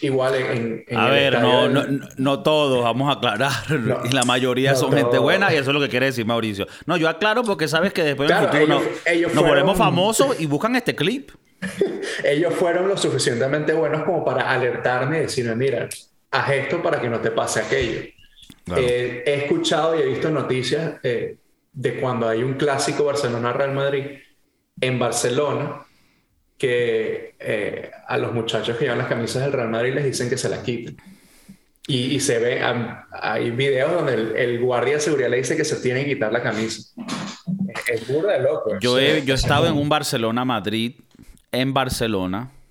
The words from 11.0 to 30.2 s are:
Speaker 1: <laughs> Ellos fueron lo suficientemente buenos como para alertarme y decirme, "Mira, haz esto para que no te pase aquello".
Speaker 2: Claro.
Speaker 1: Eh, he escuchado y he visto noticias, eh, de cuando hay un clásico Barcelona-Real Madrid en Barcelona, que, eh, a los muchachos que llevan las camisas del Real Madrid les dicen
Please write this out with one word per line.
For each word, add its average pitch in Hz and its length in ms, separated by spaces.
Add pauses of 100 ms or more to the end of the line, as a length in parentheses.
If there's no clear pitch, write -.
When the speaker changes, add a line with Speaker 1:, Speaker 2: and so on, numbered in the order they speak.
Speaker 1:
<laughs> - 640
Ellos 160 300
fueron 180 340
lo 202 100
suficientemente 139 760
buenos 156 320
como 170 200
para 127 260
alertarme 127 680
y - 40
decirme, 117 340
"Mira, 127 320 (420)
haz 131 220
esto 170 300
para 156 180
que 123 80
no 117 120
te 113 100
pase 113 300
aquello". 127 400 (680)
Speaker 2:
Claro. 87 160
Speaker 1:
Eh, 123 440
he 143 80
escuchado 160 640
y 151 40
he 135 40
visto 131 240
noticias, 143 720
eh, 117 340 (380)
de 123 260
cuando 117 280
hay 113 140
un 131 120
clásico 143 500
Barcelona-Real 135 680
Madrid 139 300 (760)
en 127 180
Barcelona, 127 840 (760)
que, 120 840
eh, 104 520 (160)
a 123 100
los 120 160
muchachos 117 440
que - 80
llevan 123 140
las 127 100
camisas 120 340
del 143 100
Real 123 180
Madrid 117 240
les 147 100
dicen 123 260